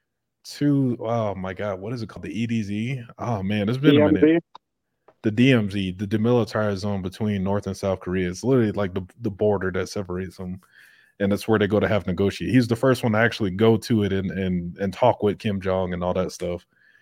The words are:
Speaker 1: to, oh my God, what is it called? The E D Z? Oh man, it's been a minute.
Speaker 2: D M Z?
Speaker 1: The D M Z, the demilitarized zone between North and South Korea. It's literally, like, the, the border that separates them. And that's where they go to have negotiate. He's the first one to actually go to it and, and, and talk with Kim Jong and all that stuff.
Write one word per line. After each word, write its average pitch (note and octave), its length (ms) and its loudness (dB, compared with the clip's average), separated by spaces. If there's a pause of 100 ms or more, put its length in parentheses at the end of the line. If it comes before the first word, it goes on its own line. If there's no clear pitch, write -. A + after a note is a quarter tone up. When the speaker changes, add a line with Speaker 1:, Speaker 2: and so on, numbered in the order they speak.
(440)
Speaker 1:
to, C#3 560 0
oh A2 340 -2
my F#2 200 -6
God, F#2+ 260 -6
what G#2 120 -8
is A#2+ 100 -8
it G#2 60 -8
called? F2+ 160 -14
The F#2+ 160 -8
E A#2 60 -2
D A2+ 160 -2
Z? A2+ 400 -6 (160)
Oh A2 240 -4
man, G2+ 260 0
it's B2+ 100 -2
been D3 180 6
a D3+ 160 6
minute. C#3 100 4
Speaker 2:
D D#3 120 6
M E3+ 60 2
Z? - 60 -10 (760)
Speaker 1:
The A2+ 80 0
D B2 220 6
M G#2 180 2
Z, F#2+ 220 -2
the G2 140 -8
demilitarized G#2+ 720 0
zone G2+ 240 -4
between G2 420 -2
North G2+ 220 -2
and F#2+ 100 -4
South F#2+ 240 -2
Korea. F2+ 300 -2
It's F2+ 120 -10
literally, A#2 300 2
like, F#2+ 220 -4
the, F#2+ 80 -4 (180)
the A2+ 100 -4
border G2 420 0
that F#2 160 -4
separates F2+ 480 -8
them. F#2+ 240 -10 (600)
And G2+ 100 2
that's G2+ 160 -2
where A2 140 4
they G2+ 80 4
go G#2 100 2
to F#2+ 80 2
have G2 220 0
negotiate. F2+ 420 -2
He's B2 160 4
the A2+ 80 0
first C3 300 2
one A#2 80 2
to G#2+ 60 2
actually A#2 340 0
go A2 240 6
to G#2+ 260 0
it G2 100 0
and, F#2+ 200 -2
and, F2+ 460 -4
and G2 140 -2
talk - 300 2
with G2+ 160 0
Kim G2 220 -2
Jong F#2 320 -2
and F2 100 -4
all F2 120 0
that F2+ 180 0
stuff. F2 340 -6 (360)